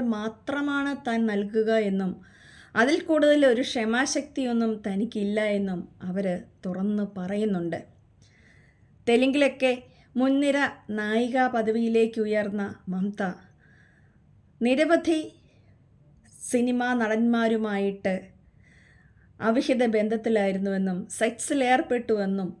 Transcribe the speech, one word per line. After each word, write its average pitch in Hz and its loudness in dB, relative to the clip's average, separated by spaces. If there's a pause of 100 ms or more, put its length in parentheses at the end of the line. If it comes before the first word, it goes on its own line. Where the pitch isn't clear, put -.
മാത്രമാണ് 277 -4 (120)
താൻ 233 -2
നൽകുക 214 0 (100)
എന്നും 190 -2 (640)
അതിൽ 269 4
കൂടുതൽ 294 4
ഒരു 254 4
ക്ഷമാശക്തിയൊന്നും 240 0 (100)
തനിക്കില്ല 208 -2 (100)
എന്നും 196 -2 (220)
അവര് 185 -2 (280)
തുറന്നു 202 -2
പറയുന്നുണ്ട്. 185 -2 (1300)
തെലുങ്കിലൊക്കെ 262 2 (440)
മുൻനിര 269 2 (320)
നായികാ 226 0
പദവിയിലേക്ക് 226 0
ഉയർന്ന 208 -2 (260)
മംത 196 -4 (1400)
നിരവധി 311 2 (1200)
സിനിമാ 247 0
നടന്മാരുമായിട്ട് 220 0 (1200)
അവിഹിത 240 2
ബന്ധത്തിലായിരുന്നുവെന്നും 196 0 (120)
സെക്സിൽ 240 -2
ഏർപ്പെട്ടുവെന്നും 220 0 (100)